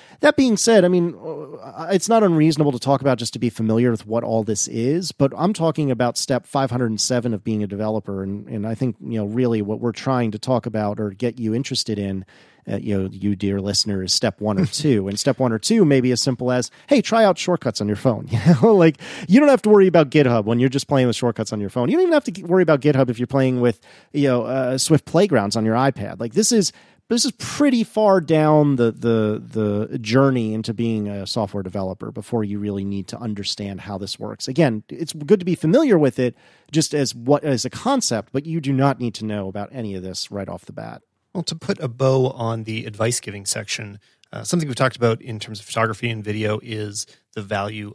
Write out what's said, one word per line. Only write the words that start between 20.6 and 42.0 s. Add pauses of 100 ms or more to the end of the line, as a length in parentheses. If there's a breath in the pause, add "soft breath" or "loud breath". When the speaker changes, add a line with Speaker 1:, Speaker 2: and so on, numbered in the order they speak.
Speaker 1:
just
playing
with
shortcuts
on
your
phone.
You
don't
even
have
to
g-,
worry
about
GitHub
if
you're
playing
with, (340 soft breath)
you
know,
uh,
Swift
Playgrounds
on
your
iPad.
Like,
this
is, (340 soft breath)
this
is
pretty
far
down
the,
the,
the
journey
into
being
a
software
developer
before
you
really
need
to
understand
how
this
works.
Again,
it's
good
to
be
familiar
with
it (360 soft breath)
just
as
what,
as
a
concept,
but
you
do
not
need
to
know
about
any
of
this
right
off
the
bat. (300)
Speaker 2:
Well,
to
put
a
bow